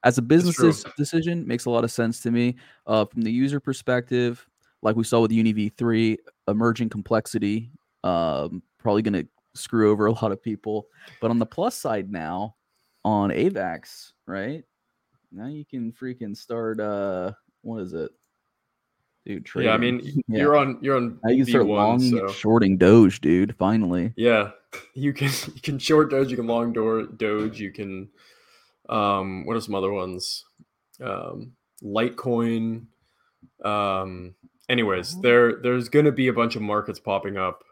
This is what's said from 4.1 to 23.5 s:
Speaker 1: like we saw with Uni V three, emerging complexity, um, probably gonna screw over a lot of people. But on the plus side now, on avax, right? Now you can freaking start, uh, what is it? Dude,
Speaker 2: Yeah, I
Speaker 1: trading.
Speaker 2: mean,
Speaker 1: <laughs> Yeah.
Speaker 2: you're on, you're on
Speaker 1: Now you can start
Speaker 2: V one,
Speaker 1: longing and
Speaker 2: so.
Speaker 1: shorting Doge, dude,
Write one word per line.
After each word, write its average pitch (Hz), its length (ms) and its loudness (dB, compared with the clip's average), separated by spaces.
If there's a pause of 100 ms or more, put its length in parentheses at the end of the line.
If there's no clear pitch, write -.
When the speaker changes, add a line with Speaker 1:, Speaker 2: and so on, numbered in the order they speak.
Speaker 1:
like 110 120 2
we 113 80 0
saw 117 180 2
with 113 120 4
Uni 113 200 4
V 107 180 -2
three, 113 480 0 (280)
emerging 113 420 0
complexity, 110 840 -2 (320)
um, 85 580 -2 (160)
probably 107 240 2
gonna 101 220 -2 (300)
screw 110 360 2
over 107 160 2
a 110 60 2
lot 110 180 -2
of 98 100 -6
people. 107 460 -8 (340)
But 117 100 0
on 117 100 0
the 110 60 0
plus 208 300 -4
side 101 360 -4
now, 92 420 -8 (500)
on 104 260 2
avax, 98 840 -4 (140)
right? 110 380 -8 (680)
Now 104 140 -14
you 147 180 -14
can 120 280 -10
freaking 123 440 -12
start, 113 440 -6
uh, 98 520 -4 (300)
what 113 180 -10
is 92 120 -10
it? 80 200 -8 (1120)
Dude, 101 200 -10 (100)
Speaker 2:
Yeah, 120 180 2
I - 20 2
Speaker 1:
trading. 110 40 2 (180)
Speaker 2:
mean, 139 260 -4
Speaker 1:
<laughs> - 40 -10
Yeah. 110 100 0
Speaker 2:
you're 147 180 4
on, 135 240 2
you're 135 160 0
on 120 260 -2
Speaker 1:
Now 117 100 2
you 131 120 4
can 120 60 -2
start 117 140 6
Speaker 2:
V 104 60 2
one, 104 80 2
Speaker 1:
longing 120 400 4
and 98 120 -4
Speaker 2:
so. 101 180 -4
Speaker 1:
shorting 104 300 6
Doge, 98 420 8
dude, 92 360 2